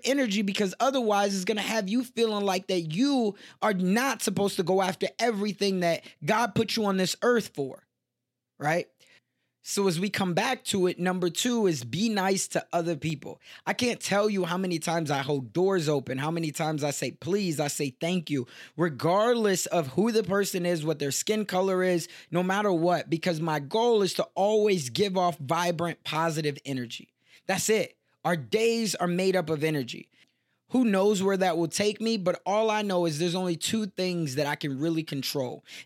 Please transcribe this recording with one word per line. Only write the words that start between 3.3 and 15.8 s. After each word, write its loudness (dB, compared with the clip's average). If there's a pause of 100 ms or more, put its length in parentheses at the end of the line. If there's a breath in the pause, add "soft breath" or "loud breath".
are 2
not 0
supposed 0
to 0
go 2
after 0 (120)
everything 0
that 0 (220 loud breath)
God 2
put 0
you 0
on 2
this 0
earth 2
for, -8 (720)
right? 0 (840 soft breath)
So 2
as 0
we -2
come 0
back -2
to 2
it, -2
number 0
two 0
is 0
be -2
nice 0
to -2
other 0
people. -8 (240 loud breath)
I -2
can't -2
tell 2
you -2
how -4
many -2
times -2
I 0
hold -4
doors 2